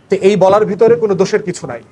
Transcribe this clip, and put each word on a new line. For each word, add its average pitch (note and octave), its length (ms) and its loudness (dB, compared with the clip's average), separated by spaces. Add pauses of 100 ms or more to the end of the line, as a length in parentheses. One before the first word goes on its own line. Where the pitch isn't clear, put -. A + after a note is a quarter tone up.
তো G3 60 0
এই G3 200 2
বলার G3 300 2
ভিতরে A3 300 2
কোনো A3 200 -2
দোষের F#3+ 280 -2
কিছু - 240 -10
নাই, A#2+ 140 -12 (100)